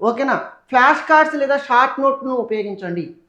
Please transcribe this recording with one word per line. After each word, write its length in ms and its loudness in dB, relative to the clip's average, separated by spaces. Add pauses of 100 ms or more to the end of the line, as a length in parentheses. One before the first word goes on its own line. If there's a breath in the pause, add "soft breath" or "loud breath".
ఓకేనా? 340 0 (320)
ఫ్లాష్ 420 2
కార్డ్స్ 260 4
లేదా 220 0
షార్ట్ 420 0
నోట్ను 320 -2
ఉపయోగించండి. 840 -6 (140)